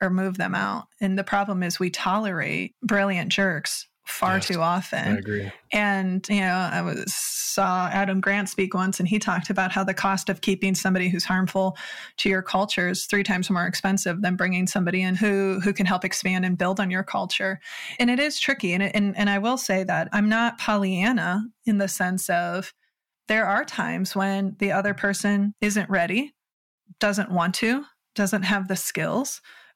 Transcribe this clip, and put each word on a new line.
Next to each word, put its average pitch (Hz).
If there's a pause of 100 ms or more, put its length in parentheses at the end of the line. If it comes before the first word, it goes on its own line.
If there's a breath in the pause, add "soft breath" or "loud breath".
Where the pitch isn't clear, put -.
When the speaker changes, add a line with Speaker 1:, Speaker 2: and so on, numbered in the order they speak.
Speaker 1:
or 190
move 185
them 185
out. 196 (140)
And 190
the 196
problem 202
is 170
we 180
tolerate 190
brilliant 196
jerks - (180)
far 185
Speaker 2:
Yes, 185
Speaker 1:
too 170
often. 180
Speaker 2:
I -
agree. 196 (200)
Speaker 1:
And, 190
you 202
know, 185
I 175
was, 175
saw 185
Adam 190
Grant 196
speak 190
once, 190
and 180
he 208
talked 185
about 185
how 196
the 190
cost 196
of 185
keeping 190
somebody 185
who's 175
harmful 190 (420 loud breath)
to -
your 190
culture 185
is 190
three 202
times 185
more 180
expensive 190
than 180
bringing 180
somebody 180
in 185
who, 196
who 202
can 196
help 180
expand 185
and 180
build 185
on 185
your 185
culture. 190 (380 loud breath)
And 247
it 247
is 294
tricky. 269
And, 185
it, -
and, 202
and 202
I 202
will 240
say 190
that 170
I'm 208
not 233
Pollyanna 196 (240)
in 208
the 196
sense 185
of, 175 (560)
there 214
are 214
times 180
when 196
the 202
other 196
person 202
isn't 208
ready, 196 (640)
doesn't 202
want 175
to, 247 (300)
doesn't 196
have 190
the 190
skills, 165 (360 loud breath)